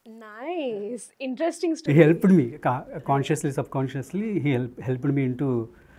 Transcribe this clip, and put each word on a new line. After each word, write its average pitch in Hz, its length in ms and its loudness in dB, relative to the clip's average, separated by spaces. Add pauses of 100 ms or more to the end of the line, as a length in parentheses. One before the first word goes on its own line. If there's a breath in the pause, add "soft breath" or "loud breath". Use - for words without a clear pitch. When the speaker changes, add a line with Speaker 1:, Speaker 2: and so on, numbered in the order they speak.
Speaker 1:
Nice. 226 1200 -8
Interesting 320 460 -2
Speaker 2:
He 311 60 -14
Speaker 1:
story. 156 220 6
Speaker 2:
helped 170 320 6
me. 151 80 6
Ca-, 131 580 -4 (100)
consciously, 139 480 0
subconsciously 143 800 -4
he 135 180 2
help, 127 320 -6
helped 131 260 0
me 131 160 0
into 123 340 -2 (340 soft breath)